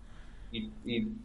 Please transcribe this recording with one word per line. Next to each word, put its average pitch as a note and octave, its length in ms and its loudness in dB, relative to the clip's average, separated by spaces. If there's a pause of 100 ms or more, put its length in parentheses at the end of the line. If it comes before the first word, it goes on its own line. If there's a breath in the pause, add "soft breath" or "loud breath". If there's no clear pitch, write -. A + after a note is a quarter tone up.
(520 soft breath)
Y, A2 200 0 (140)
y A#2 200 6 (200)